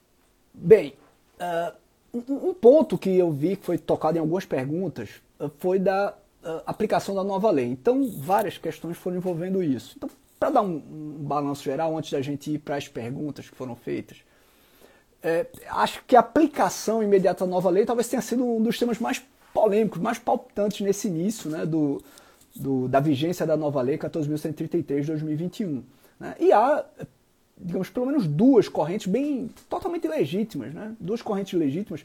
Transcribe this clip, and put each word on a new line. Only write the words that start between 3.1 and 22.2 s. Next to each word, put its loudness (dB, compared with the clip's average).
eu 6
vi 0
que -20
foi -2
tocado 0
em 0
algumas 0
perguntas, -4
ah, -6
foi 0
da, 0
ah, -8
aplicação -2
da -2
nova 0
lei. 2
Então, 0
várias 0
questões -8
foram -6
envolvendo -2
isso. -4
Então, -10
pra 0
dar 4
um, -4
um -12
balanço -4
geral, -2
antes -8
da -2
gente -6
ir -2
pras -6
perguntas -10
que -20
foram -10
feitas, -10
é, 0
acho -2
que 4
a 10
aplicação 0
imediata 4
da -2
nova 2
lei 4
talvez 0
tenha -2
sido 0
um 0
dos 0
temas 0
mais -4
polêmicos, 2
mais -2
palpitantes -2
nesse 0
início, -4
né, -4
do, -2